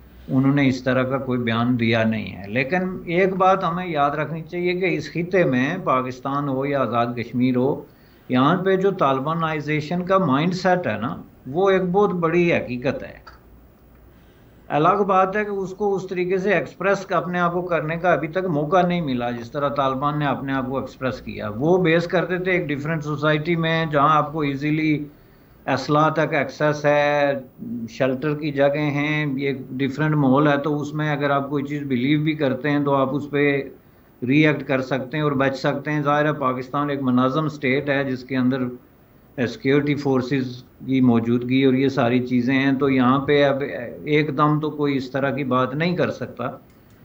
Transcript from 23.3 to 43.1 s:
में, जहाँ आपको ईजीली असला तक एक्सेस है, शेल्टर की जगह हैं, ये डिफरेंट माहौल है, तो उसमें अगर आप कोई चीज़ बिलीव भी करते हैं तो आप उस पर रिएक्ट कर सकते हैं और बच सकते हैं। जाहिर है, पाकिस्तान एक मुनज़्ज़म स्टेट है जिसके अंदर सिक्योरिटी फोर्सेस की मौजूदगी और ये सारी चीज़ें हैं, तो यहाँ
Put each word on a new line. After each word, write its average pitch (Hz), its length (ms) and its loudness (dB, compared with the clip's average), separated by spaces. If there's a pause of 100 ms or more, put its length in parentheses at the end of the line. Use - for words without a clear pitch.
में, 165 340 0
जहाँ 147 200 4
आपको 151 340 2
ईजीली 151 640 0 (600)
असला 151 420 2
तक 147 240 0
एक्सेस 147 520 -2
है, 147 600 2 (420)
शेल्टर 131 460 -2
की 147 180 -4
जगह 139 300 2
हैं, 147 560 0
ये 139 340 -4
डिफरेंट 139 440 0
माहौल 143 320 4
है, 143 100 4
तो 147 180 -2
उसमें 151 340 -4
अगर 143 220 0
आप 139 180 0
कोई 143 140 -2
चीज़ 143 200 -6
बिलीव 139 360 0
भी 151 160 0
करते 147 340 -2
हैं 147 140 2
तो 139 80 2
आप 135 180 2
उस 143 180 -4
पर 143 440 0 (520)
रिएक्ट 143 400 4
कर 131 180 0
सकते 131 360 -4
हैं 151 60 0
और 147 100 0
बच 135 220 0
सकते 147 360 -4
हैं। 151 120 -2
जाहिर 147 240 2
है, 151 60 0
पाकिस्तान 135 560 -4
एक 139 120 -4
मुनज़्ज़म 131 460 2
स्टेट 139 420 -2
है 139 160 0
जिसके 127 300 -6
अंदर 123 420 0 (640)
सिक्योरिटी 139 560 0
फोर्सेस 131 680 -2 (220)
की 131 160 0
मौजूदगी 123 640 2
और 131 100 6
ये 135 140 2
सारी 127 300 2
चीज़ें 123 360 0
हैं, 135 220 2
तो 139 120 2
यहाँ 131 300 4